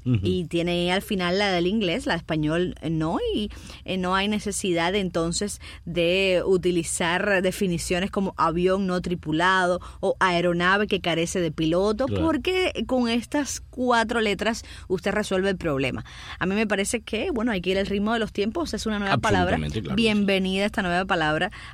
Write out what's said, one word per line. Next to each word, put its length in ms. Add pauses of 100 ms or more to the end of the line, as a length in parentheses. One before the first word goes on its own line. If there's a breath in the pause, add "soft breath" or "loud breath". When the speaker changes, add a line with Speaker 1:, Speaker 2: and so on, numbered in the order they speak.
Speaker 1:
Ujú. 180
Speaker 2:
y 220
tiene 480
al 80
final 380
la 120
del 160
inglés, 380
la 100
español, 680
eh, 80
no, 280 (160)
y, 160 (360 loud breath)
eh, 100
no 180
hay 140
necesidad, 640
entonces, 680 (240 loud breath)
de 580
utilizar 960
definiciones 680
como 260
avión 500
no 140
tripulado 800 (200 loud breath)
o 200
aeronave 680
que 120
carece 400
de 100
piloto, 560
Speaker 1:
Claro. 200
Speaker 2:
porque 600
con 220
estas 640
cuatro 500
letras 420 (260 loud breath)
usted 240
resuelve 360
el 80
problema. 480 (340 loud breath)
A 60
mí 100
me 120
parece 340
que, 300
bueno, 200
hay 120
que 80
ir 80
al 80
ritmo 260
de 60
los 140
tiempos, 420
es 100
una 140
nueva 180
palabra. 400
Speaker 1:
Absolutamente, 260
claro. 140
Speaker 2:
Bienvenida 680
esta 160
nueva 240
palabra 440 (240 loud breath)